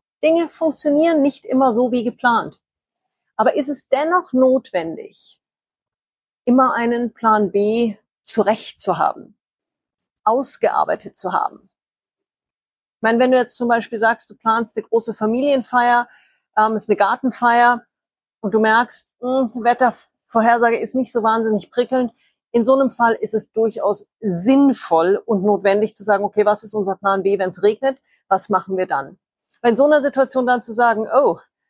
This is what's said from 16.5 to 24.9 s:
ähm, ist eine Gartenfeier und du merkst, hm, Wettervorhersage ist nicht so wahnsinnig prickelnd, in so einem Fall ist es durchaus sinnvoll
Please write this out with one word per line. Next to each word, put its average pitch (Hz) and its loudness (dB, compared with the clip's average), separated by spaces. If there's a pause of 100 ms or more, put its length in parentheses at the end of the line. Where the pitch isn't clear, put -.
ähm, 220 2
ist 202 -6
eine 214 2
Gartenfeier 240 2 (600)
und 202 -4
du 220 4
merkst, 220 0
hm, 262 -2
Wettervorhersage 233 0
ist - -4
nicht 254 -2
so 233 -2
wahnsinnig 220 0
prickelnd, 247 -2 (380)
in 233 2
so 262 4
einem 269 2
Fall 226 0
ist - -8
es - -6
durchaus 208 -2 (120)
sinnvoll 202 2